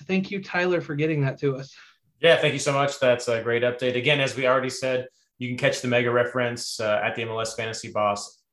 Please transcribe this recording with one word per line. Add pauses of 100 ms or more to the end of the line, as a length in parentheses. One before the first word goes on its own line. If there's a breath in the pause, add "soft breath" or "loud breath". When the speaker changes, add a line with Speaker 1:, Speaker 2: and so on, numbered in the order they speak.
Speaker 1:
Thank
you,
Tyler,
for
getting
that
to
us. (440 loud breath)
Speaker 2:
Yeah,
thank
you
so
much.
That's
a
great
update.
Again,
as
we
already
said, (300 soft breath)
you
can
catch
the
Mega
Reference,
uh,
at
the
M
L
S
Fantasy
Boss